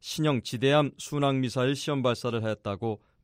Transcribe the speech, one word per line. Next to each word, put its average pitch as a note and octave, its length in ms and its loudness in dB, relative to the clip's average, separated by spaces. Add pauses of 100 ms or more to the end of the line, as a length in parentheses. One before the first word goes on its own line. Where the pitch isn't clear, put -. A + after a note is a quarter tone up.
신형 D3+ 420 0
지대함 C3+ 540 2
순항미사일 C3+ 800 0
시험 C#3 260 -2
발사를 A#2 400 0
했다고 G#2+ 600 -4 (220)